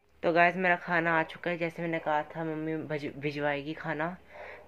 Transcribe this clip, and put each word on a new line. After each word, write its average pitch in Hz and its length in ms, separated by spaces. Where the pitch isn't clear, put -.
तो 170 100
guys, 170 220
मेरा 180 200
खाना 170 440
आ 160 40
चुका - 280
है, 175 60
जैसे 165 240
मैंने 165 180
कहा 151 240
था 160 200
मम्मी 160 320
भज-, 147 420
भिजवाएगी 143 560
खाना। 160 440